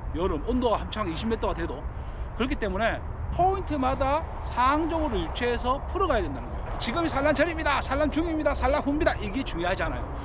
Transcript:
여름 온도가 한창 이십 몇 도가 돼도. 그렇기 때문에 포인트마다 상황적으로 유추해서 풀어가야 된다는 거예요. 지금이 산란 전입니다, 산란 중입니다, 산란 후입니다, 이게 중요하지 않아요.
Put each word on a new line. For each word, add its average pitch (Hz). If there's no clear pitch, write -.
여름 165
온도가 240
한창 185
이십 160
몇 226
도가 190
돼도. 170
그렇기 294
때문에 196
포인트마다 294
상황적으로 302
유추해서 240
풀어가야 311
된다는 143
거예요. -
지금이 320
산란 277
전입니다, 302
산란 285
중입니다, 311
산란 254
후입니다, 294
이게 214
중요하지 175
않아요. 151